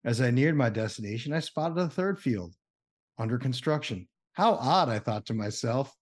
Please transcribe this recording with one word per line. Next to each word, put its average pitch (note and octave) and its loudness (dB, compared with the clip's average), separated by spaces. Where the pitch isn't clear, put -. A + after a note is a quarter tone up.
As A#2+ 0
I B2 4
neared D3 4
my B2 4
destination, A2 -4
I D#3+ 0
spotted E3 -4
a F3+ 0
third F#3 -2
field F#2 -2
under A2+ 0
construction. B2+ -2
How G#3 4
odd," D3 2
I G#2+ 0
thought G#2+ -4
to A#2 -4
myself. A2+ -2